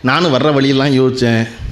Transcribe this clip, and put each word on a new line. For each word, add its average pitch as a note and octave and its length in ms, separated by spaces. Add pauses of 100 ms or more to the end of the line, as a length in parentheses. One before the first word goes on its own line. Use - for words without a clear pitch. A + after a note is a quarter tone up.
நானும் D3 320
வர்ற C#3+ 180
வழியெல்லாம் C3+ 420
யோசிச்சேன், B2 540 (240)